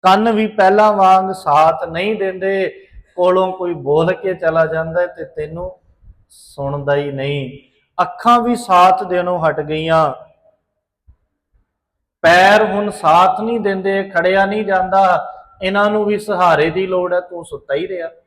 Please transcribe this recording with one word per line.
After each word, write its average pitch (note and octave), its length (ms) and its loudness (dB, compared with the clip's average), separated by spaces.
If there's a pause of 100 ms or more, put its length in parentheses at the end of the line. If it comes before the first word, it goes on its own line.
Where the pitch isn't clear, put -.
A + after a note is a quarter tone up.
ਕੰਨ G3+ 300 2
ਵੀ G#3+ 160 0
ਪਹਿਲਾਂ G#3 460 4
ਵਾਂਗ F#3+ 380 4
ਸਾਥ D#3+ 520 2
ਨਹੀਂ F3 320 -4
ਦਿੰਦੇ, F#3+ 720 -4 (280)
ਕੋਲੋਂ F#3 380 2
ਕੋਈ F3+ 200 -6
ਬੋਲ D#3 400 0
ਕੇ F#3+ 200 -4
ਚਲਾ E3 320 0
ਜਾਂਦਾ D#3+ 360 -4
ਹੈ F3+ 60 -2
ਤੇ F3 180 -12
ਤੈਨੂੰ E3 540 -12 (500)
ਸੁਣਦਾ C#3+ 680 -6
ਹੀ C#3+ 160 -4
ਨਹੀਂ। C#3 480 -8 (420)
ਅੱਖਾਂ A#3 380 2
ਵੀ A#3 160 -2
ਸਾਥ F#3 480 4
ਦੇਣੋਂ F3+ 360 -2
ਹਟ D#3 200 -2
ਗਈਆਂ, D#3 540 0 (2000)
ਪੈਰ F#3+ 440 4
ਹੁਣ G3+ 240 -4
ਸਾਥ F3+ 520 2
ਨਹੀਂ A3+ 180 -4
ਦਿੰਦੇ, G3 500 -2
ਖੜਿਆ F#3 360 2
ਨਹੀਂ G#3 200 -4
ਜਾਂਦਾ, F#3 680 0 (280)
ਇਹਨਾਂ G3+ 280 0
ਨੂੰ G#3+ 160 -2
ਵੀ G#3 140 -2
ਸਹਾਰੇ F3 500 2
ਦੀ F#3 180 -4
ਲੋੜ F3+ 260 -2
ਹੈ, F3+ 60 0
ਤੂੰ F3 260 -14
ਸੁੱਤਾ C#3 300 -8
ਹੀ E3+ 120 -6
ਰਿਹਾ। F3 220 -10 (180)